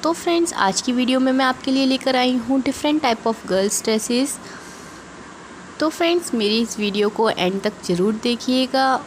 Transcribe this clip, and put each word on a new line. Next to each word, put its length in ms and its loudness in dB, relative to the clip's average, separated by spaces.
तो 100 2
friends, 400 0
आज 280 0
की 120 -2
video 260 2
में 120 2
मैं 140 2
आपके 260 0
लिए 140 4
लेकर 300 2
आई 220 2
हूँ 260 0
different 400 0
type 240 0
of 200 -4
girls 360 0
dresses। 460 0
तो 100 4
friends, 440 0
मेरी 280 2
इस 180 -4
video 300 2
को 200 2
end 320 0
तक 120 -2
ज़रूर 280 2
देखिएगा 720 2